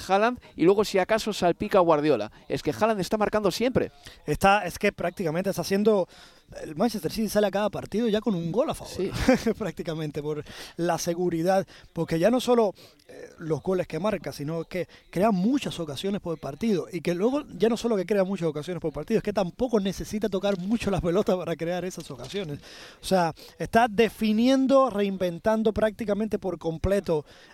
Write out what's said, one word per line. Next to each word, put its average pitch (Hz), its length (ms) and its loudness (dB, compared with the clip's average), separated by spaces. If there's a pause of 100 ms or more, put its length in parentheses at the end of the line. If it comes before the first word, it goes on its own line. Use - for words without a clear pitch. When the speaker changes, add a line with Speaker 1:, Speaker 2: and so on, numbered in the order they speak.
Speaker 1:
Haaland 220 320 2 (160)
y - 80 0
luego 196 220 6
si - 120 0
acaso 190 360 0
salpica 190 440 2
a 185 40 8
Guardiola. 147 500 4 (180)
Es 135 140 -4
que 151 80 0
Haaland 208 280 0
está 190 160 -2
marcando 208 360 2
siempre. 208 400 0 (340)
Speaker 2:
Está, 196 400 4
es - 140 -8
que 202 120 2
prácticamente 180 600 -2
está 175 100 -4
haciendo, 202 460 2 (560)
el 175 120 -10
Manchester 196 360 -2
City 208 180 -2
sale 208 180 2
a 190 40 -2
cada 208 180 0
partido 208 380 -4
ya 214 140 2
con 220 140 0
un 170 160 -4
gol 247 200 0
a - 40 -4
favor, - 200 -14
Speaker 1:
Sí. 185 160 -4 (220)
Speaker 2:
<laughs> 226 240 0
prácticamente, 160 640 -6
por 147 220 -6 (340)
la 170 220 0
seguridad, 175 680 0 (280)
porque 165 260 -2
ya 185 100 6
no 247 100 4
solo, 233 360 2 (320)
eh, - 220 -16 (100)
los 156 240 -4
goles 185 240 0
que 156 120 -6
marca, 190 320 -2
sino 160 340 -6
que 180 220 -6 (220)
crea 208 220 4
muchas 202 480 0
ocasiones 175 420 -4
por 165 180 -6
partido, 151 520 -2
y 170 100 -6
que 170 140 0
luego 262 280 0 (140)
ya 196 100 4
no 233 100 2
solo 233 180 0
que 185 100 0
crea 196 180 2
muchas 180 240 -2
ocasiones 151 320 -6
por 156 140 -4
partido, 180 240 -2
es - 60 2
que 208 100 -4
tampoco 214 460 0
necesita 196 500 -4
tocar 196 300 -2
mucho 202 320 -2
la 170 100 0
pelota 185 340 2
para 170 200 -4
crear 175 280 -4
esas - 280 -10
ocasiones. 143 480 -8 (420)
O - 40 -16
sea, 170 280 2 (240)
está 226 320 2
definiendo, 233 1000 4
reinventando 196 840 0
prácticamente 208 640 -2
por 175 220 -6
completo 170 680 0 (280)